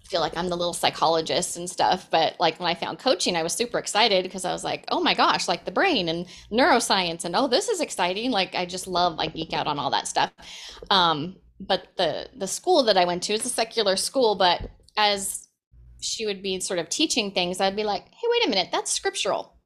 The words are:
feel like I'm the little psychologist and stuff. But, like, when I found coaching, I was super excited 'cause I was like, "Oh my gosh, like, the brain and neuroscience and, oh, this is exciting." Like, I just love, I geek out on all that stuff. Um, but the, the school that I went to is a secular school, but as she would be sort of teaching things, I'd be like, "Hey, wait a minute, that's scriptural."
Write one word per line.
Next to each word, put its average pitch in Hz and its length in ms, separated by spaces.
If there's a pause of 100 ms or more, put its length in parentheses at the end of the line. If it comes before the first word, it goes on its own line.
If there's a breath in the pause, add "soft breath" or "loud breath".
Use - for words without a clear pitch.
feel 170 160
like 156 160
I'm 175 140
the 175 60
little 175 180
psychologist 160 840
and 175 120
stuff. 156 420
But, 160 280
like, 160 220
when 180 80
I 170 60
found - 240
coaching, 254 380
I 165 60
was 170 120
super 240 240
excited 190 520
'cause 185 140
I 170 80
was 165 120
like, - 260
"Oh 311 100
my 240 140
gosh, 262 340
like, 175 160
the - 80
brain 247 380
and 175 160 (260 loud breath)
neuroscience 214 720
and, 175 100
oh, 240 140
this 381 220
is 359 100
exciting." 208 500
Like, 190 240
I 180 120
just 180 200
love, 175 320
I 175 100
geek 160 260
out 147 120
on 143 120
all 135 140
that 104 160
stuff. - 220 (600 loud breath)
Um, 175 460 (220)
but 190 380
the, 143 400
the 190 100
school 330 380
that 202 140
I 180 80
went 175 180
to 208 80
is 220 140
a - 20
secular 226 480
school, 220 380
but 180 260 (380)
as 202 500 (540)
she - 240
would 196 160
be 190 180
sort 185 200
of 156 100
teaching 226 420
things, 180 300
I'd 196 140
be 214 80
like, 202 280
"Hey, - 180
wait 466 160
a 302 40
minute, 185 200
that's 415 220
scriptural." 202 600 (140)